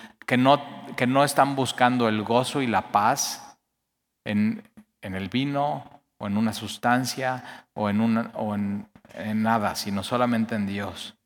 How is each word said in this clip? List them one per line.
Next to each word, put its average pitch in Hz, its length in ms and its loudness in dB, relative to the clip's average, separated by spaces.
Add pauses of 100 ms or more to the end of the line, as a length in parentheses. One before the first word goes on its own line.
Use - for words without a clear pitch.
(260)
que 127 100 2
no, 139 240 6 (360)
que 123 100 0
no 139 180 4
están 139 320 2
buscando 123 520 2
el 107 140 2
gozo 123 380 2
y 131 60 0
la 98 260 0
paz - 680 0 (680)
en, 107 360 0 (380)
en 95 140 -10
el 95 160 -6
vino, 143 720 -4 (160)
o 113 80 -8
en 101 100 -2
una 110 160 0
sustancia, 123 1200 -2
o 104 160 -2
en 104 140 2
una, 113 320 0
o 107 200 -4
en, 101 320 -4 (280)
en 107 280 -2
nada, 110 340 2
sino 98 260 -4
solamente 117 540 0
en 101 100 -2
Dios. 98 600 -8